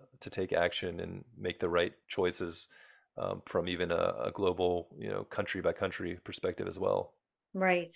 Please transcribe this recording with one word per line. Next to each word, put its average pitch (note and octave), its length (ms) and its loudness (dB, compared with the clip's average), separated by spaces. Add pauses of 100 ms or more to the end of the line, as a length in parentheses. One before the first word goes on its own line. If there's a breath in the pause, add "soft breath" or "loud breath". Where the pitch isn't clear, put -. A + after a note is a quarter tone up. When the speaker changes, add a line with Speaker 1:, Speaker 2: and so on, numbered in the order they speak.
(180)
Speaker 1:
to - 100 -12
take F#2+ 240 -2
action F2 460 2
and F2+ 260 -6 (140)
make F2+ 220 -2
the F#2 80 2
right F2 240 4 (160)
choices, F2 600 0 (480 soft breath)
um, F#2+ 300 -4
from F2 220 2
even F2 240 0
a, F2 220 2 (100)
a - 100 -2
global, F2+ 540 2 (100)
you G#2 100 -6
know, G2+ 140 -2
country G2 380 -4
by E2+ 120 2
country F2+ 520 -4
perspective F#2+ 420 -4
as F#2 100 -6
well. G2 380 0 (400)
Speaker 2:
Right. F3+ 420 2